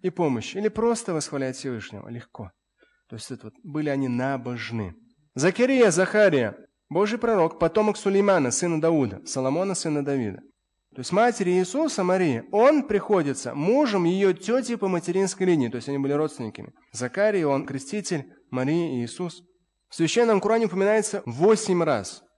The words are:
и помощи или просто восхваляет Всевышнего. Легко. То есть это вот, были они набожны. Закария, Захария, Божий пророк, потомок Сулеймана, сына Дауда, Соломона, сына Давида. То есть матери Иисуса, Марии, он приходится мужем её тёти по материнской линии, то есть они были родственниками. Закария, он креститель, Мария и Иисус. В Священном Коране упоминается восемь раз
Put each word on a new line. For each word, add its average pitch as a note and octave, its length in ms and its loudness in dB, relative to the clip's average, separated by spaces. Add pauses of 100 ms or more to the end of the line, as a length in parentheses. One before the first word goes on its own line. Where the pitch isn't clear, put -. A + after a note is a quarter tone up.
и F#3 80 -2
помощи C#3+ 460 -2
или G#3 140 0
просто A3 440 -2
восхваляет C3+ 440 -4
Всевышнего. A2+ 500 -10
Легко. A#2 460 -14 (560)
То A#2 80 -14
есть - 120 -14
это A2+ 180 -12
вот, G#2+ 60 -16 (100)
были D3+ 260 -4
они C#3 180 0
набожны. A#2+ 880 -4 (400)
Закария, A3+ 560 4
Захария, F3 640 2 (340)
Божий G#3 300 0
пророк, G3+ 400 0
потомок G#3 380 2
Сулеймана, G3 520 2
сына E3 300 -2
Дауда, D3+ 460 0
Соломона, D#3 500 -2
сына D3 300 -4
Давида. B2+ 340 -2 (560)
То - 40 -16
есть B2+ 120 -8
матери G3+ 400 2
Иисуса, F#3 540 0
Марии, F3 480 0
он C4 340 4
приходится D#3 680 0
мужем G3+ 520 2
её F#3+ 260 2
тёти A#3 460 -2
по G3+ 100 -2
материнской F#3 580 -2
линии, D#3 220 2
то A#2+ 80 -8
есть A#2 140 -8
они C#3+ 80 -4
были C#3 160 0
родственниками. D3 600 -4 (200)
Закария, F3+ 520 0
он C#3+ 200 2
креститель, C#3+ 680 -6 (180)
Мария D3 420 0
и A#2+ 100 -2
Иисус. E3 400 -10 (460)
В - 60 -20
Священном G#3+ 440 4
Коране A3 280 2
упоминается G3+ 580 0
восемь F3+ 580 2
раз B2 400 -2 (140)